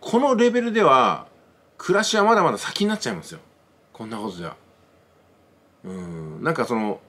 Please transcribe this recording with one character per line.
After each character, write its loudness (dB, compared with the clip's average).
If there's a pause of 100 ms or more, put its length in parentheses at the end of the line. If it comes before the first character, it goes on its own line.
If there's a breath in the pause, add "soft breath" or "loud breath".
こ 0
の 2
レ 4
ベ 0
ル -4
で 4
は 4 (500)
暮 0
ら 2
し -2
は 4
ま 6
だ 4
ま 2
だ -4
先 -6
に 2
な -2
っ -10
ち -6
ゃ -4
い -6
ま -12
す -18
よ。 -18 (540)
こ -14
ん -12
な -8
こ -8
と -10
じ -10
ゃ。 -12 (1300)
う -14
ん、 -12
な -2
ん -4
か -4
そ -4
の -4